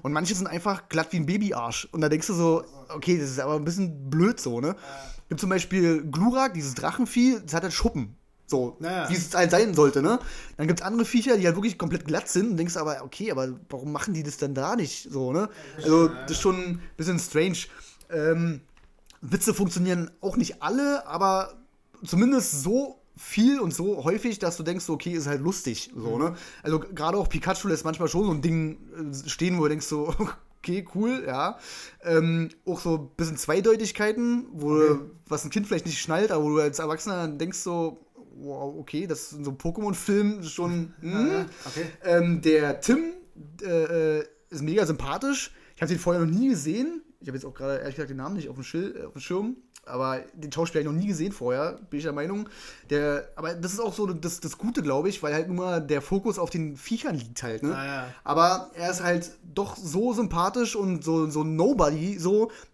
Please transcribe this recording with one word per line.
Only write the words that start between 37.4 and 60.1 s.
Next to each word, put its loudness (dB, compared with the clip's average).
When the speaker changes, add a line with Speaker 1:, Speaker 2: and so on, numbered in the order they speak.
Speaker 1:
so, -4
"Wow, -8
okay, -6
das -6
ist -14
in -10
so -4
einem -10
Pokémon-Film 0
schon, -4
Speaker 2:
Ja, -8
Speaker 1:
hm?" 2
Speaker 2:
ja, 0
okay. -6
Speaker 1:
Ähm, 4
der 6
Tim, 2
äh, 2
äh, -4
ist -8
mega 2
sympathisch. -2
Ich -4
hab -2
den 0
vorher 2
noch 2
nie 4
gesehen. -2
Ich -14
hab -10
jetzt -8
auch -14
gerade, -4
ehrlich -6
gesagt, -8
den -8
Namen -6
nicht -8
auf -12
dem -10
Schil-, -6
äh, -10
auf -16
dem -16
Schirm. -4
Aber -4
den -12
Schauspieler -2
hab -4
ich -2
noch 0
nie 0
gesehen -2
vorher, -2
bin -6
ich -6
der -2
Meinung. -6
Der, 0
aber -6
das -6
ist -4
auch -2
so -2
das, -6
das -10
Gute, -2
glaub 0
ich, -2
weil -2
halt 0
nun -2
mal 0
der 0
Fokus 0
auf -2
den -4
Viechern -4
liegt -8
halt, -4
ne? 0
Speaker 2:
Ja, -4
ja. -8
Speaker 1:
Aber 4
er -4
ist -4
halt 0
doch -4
so 0